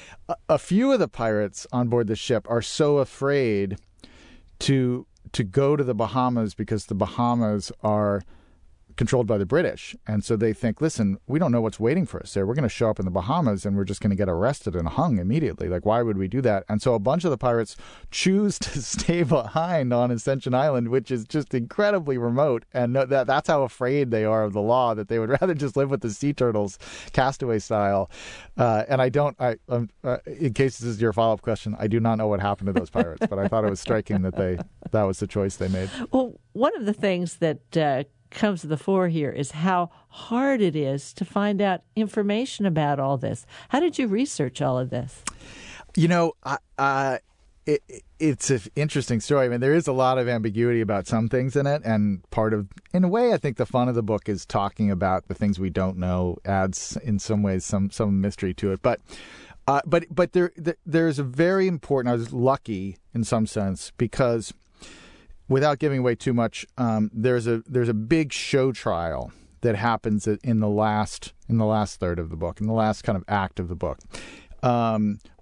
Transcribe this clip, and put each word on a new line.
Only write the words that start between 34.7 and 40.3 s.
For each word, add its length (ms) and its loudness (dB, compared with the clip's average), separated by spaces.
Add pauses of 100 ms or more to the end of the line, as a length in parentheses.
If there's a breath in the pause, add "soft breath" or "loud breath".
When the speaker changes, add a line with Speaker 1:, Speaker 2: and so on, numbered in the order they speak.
Speaker 1:
that 100 2
was 160 0
the 80 -4
choice 300 -2
they 120 -4
made. 220 -2 (200 loud breath)
Speaker 2:
Well, 300 -2 (120)
one 240 0
of 100 -6
the 80 0
things 420 -2
that, 400 -2
uh, 280 2 (260)
comes 300 -2
to 60 -10
the 100 -2
fore 320 0
here 220 0
is 220 -6
how 360 0 (200 soft breath)
hard 520 -2